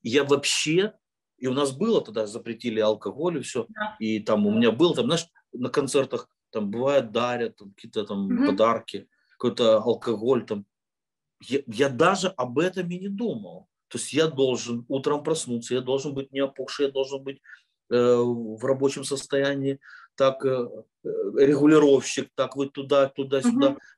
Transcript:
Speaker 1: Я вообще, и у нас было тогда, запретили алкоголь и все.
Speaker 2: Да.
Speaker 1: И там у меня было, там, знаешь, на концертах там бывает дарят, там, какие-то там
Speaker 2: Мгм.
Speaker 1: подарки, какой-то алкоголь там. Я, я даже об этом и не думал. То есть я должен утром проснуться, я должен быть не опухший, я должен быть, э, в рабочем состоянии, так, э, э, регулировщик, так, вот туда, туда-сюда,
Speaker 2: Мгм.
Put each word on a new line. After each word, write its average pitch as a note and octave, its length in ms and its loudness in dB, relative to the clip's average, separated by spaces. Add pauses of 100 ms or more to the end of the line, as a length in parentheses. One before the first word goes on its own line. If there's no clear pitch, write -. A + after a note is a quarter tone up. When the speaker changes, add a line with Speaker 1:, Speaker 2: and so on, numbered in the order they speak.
Speaker 1:
Я A#2+ 200 0
вообще, D#3 720 0 (440)
и B2+ 100 -4
у B2+ 60 0
нас C#3 180 0
было F3+ 300 0
тогда, A2 260 -4
запретили A2+ 520 -6
алкоголь G#2+ 600 -2
и - 20 -8
все. A#2+ 280 -6
Speaker 2:
Да. G#3+ 300 -10
Speaker 1:
И A2 200 -2
там G#2 280 2
у G2+ 40 2
меня A2+ 200 4
было, D3+ 240 2
там, A#2+ 100 -2
знаешь, E3 220 -2 (260)
на B2 160 -6
концертах C3+ 600 -2 (220)
там G#2 200 -4
бывает B2+ 400 0
дарят, A#2 460 -2
там, G2 160 -20
какие-то A2 320 -8
там G2 240 -4
Speaker 2:
Мгм. B3+ 160 2
Speaker 1:
подарки, A2+ 600 0 (300)
какой-то A#2 400 4
алкоголь A2+ 680 0
там. G2+ 200 -6 (760)
Я, C3+ 260 -4
я A#2+ 220 0
даже F3 480 2
об B2 220 -2
этом F3 320 -2
и F3+ 80 -8
не G3 100 -8
думал. B2+ 580 -8 (220)
То - 100 -10
есть - 140 -10
я D#3+ 140 2
должен A#2+ 640 -2
утром C#3+ 340 -2
проснуться, B2 520 -4
я B2+ 60 0
должен C3+ 340 -4
быть C3+ 180 -10
не C3+ 80 -6
опухший, C3+ 460 -4
я C#3 40 -2
должен C3+ 320 -6
быть, C3+ 180 -12 (500)
э, B2 260 4
в A#2 480 -2
рабочем C3+ 380 0
состоянии, C#3 760 -2 (360)
так, C3+ 300 2
э, C3+ 40 2 (560)
э, - 40 -8 (360)
регулировщик, C#3+ 920 6
так, C3 200 -4
вот C#3 180 -6
туда, C#3 360 2
туда-сюда, C#3 640 0
Speaker 2:
Мгм. - 80 -8 (180)